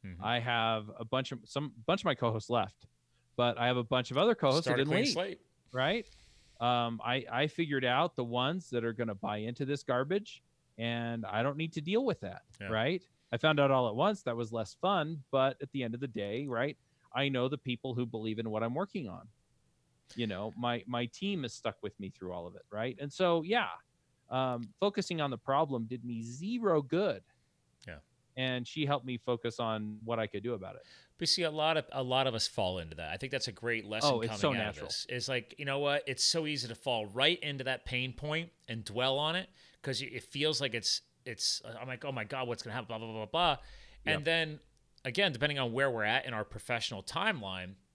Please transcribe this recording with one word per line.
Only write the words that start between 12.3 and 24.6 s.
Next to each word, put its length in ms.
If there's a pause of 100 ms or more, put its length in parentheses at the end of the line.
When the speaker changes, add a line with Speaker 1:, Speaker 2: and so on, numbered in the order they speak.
Speaker 1:
Yeah. 80
Speaker 2:
right? 340 (300)
I 40
found 240
out 100
all 180
at 60
once. 280
That 140
was 160
less 280
fun, 500
but 320
at 100
the 100
end 120
of 60
the 80
day, 400
right, 280 (380)
I 140
know 200
the 100
people 360
who 120
believe 340
in 100
what 140
I'm 100
working 340
on. 200 (880)
You 100
know, 320
my, 280
my 200
team 360
has 120
stuck 280
with 180
me 100
through 220
all 140
of 100
it, 60 (100)
right? 280
And 120
so, 300
yeah, 260 (640)
um, 380 (120)